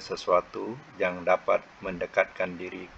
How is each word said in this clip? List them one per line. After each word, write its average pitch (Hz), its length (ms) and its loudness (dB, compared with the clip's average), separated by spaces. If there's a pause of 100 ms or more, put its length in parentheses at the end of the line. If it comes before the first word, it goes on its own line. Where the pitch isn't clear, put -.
sesuatu 95 720 0 (240)
yang 90 240 0
dapat - 400 4 (160)
mendekatkan 92 800 -2
diri 92 380 -10